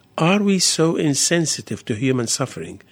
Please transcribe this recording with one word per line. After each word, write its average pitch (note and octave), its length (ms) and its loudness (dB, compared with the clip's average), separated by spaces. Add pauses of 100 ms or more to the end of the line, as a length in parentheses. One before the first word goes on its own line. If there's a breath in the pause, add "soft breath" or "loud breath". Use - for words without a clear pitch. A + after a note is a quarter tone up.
(180 soft breath)
are F#3 240 4
we G3 160 2
so E3 380 2
insensitive D3 880 0
to A#2 100 -2
human B2+ 320 0
suffering - 540 -6 (100)